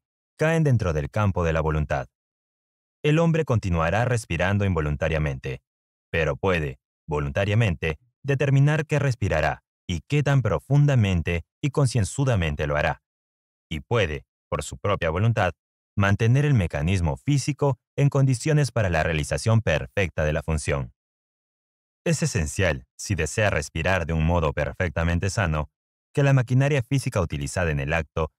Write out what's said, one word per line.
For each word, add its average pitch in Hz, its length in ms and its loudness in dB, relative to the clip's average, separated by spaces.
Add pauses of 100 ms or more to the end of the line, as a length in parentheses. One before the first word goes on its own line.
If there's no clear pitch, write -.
(360)
caen 160 280 2
dentro 110 280 2
del 73 180 -2
campo 95 340 0
de 80 80 2
la 80 80 0
voluntad. 76 480 -2 (960)
El 151 160 2
hombre 160 260 2
continuará 98 600 0
respirando 101 600 -2
involuntariamente, 76 1000 -2 (480)
pero 76 260 -2
puede, 80 420 -2 (280)
voluntariamente, 82 920 -2 (240)
determinar 139 640 2
qué 151 120 -2
respirará 80 640 -2 (220)
y 85 220 -4
qué 147 140 0
tan 139 200 2
profundamente 98 1040 2 (160)
y 147 100 -2
concienzudamente 101 960 0
lo 73 100 0
hará. 76 260 -2 (680)
Y 80 100 -8
puede, 80 460 -2 (220)
por 76 140 -4
su - 160 -12
propia 87 320 -2
voluntad, 98 420 0 (440)
mantener 113 480 2
el 147 100 2
mecanismo 85 640 0
físico 139 600 -2 (180)
en 143 120 4
condiciones 139 640 2
para 101 180 0
la 80 120 2
realización 80 580 0
perfecta 80 640 0
de 76 80 0
la 78 100 -2
función. 73 500 -2 (1120)
Es 170 180 0
esencial, 82 640 -2 (100)
si - 180 -4
desea 85 360 0
respirar 80 560 -2
de 78 60 -4
un 80 120 2
modo 80 280 2
perfectamente 82 800 -2
sano, 80 400 -2 (420)
que 143 100 0
la 139 100 4
maquinaria 131 500 2
física 127 380 -2
utilizada 80 500 -2
en 71 100 -2
el 71 120 -4
acto 80 460 -4